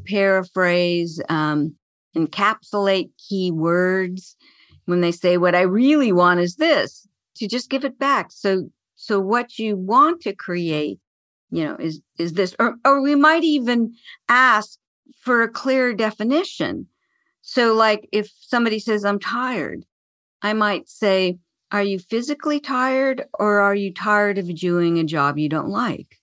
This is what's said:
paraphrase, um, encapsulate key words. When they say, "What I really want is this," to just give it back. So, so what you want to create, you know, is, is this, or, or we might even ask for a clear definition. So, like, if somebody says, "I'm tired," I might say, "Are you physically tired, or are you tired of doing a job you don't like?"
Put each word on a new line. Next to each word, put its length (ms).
paraphrase, 1200
um, 480
encapsulate 1040
key 340
words. 840
When 160
they 100
say, 260
"What 180
I 60
really 500
want 280
is 160
this," 520
to 120
just 220
give 140
it 140
back. 340
So, 380
so 240
what 380
you 180
want 460
to 120
create, 640
you 140
know, 160
is, 200
is 160
this, 260
or, 240
or 180
we 140
might 280
even 500
ask 500
for 220
a 80
clear 440
definition. 920
So, 320
like, 380
if 180
somebody 400
says, 240
"I'm 160
tired," 640
I 120
might 340
say, 500
"Are 120
you 160
physically 600
tired, 640
or 220
are 160
you 180
tired 440
of 180
doing 420
a 60
job 340
you 100
don't 220
like?" 520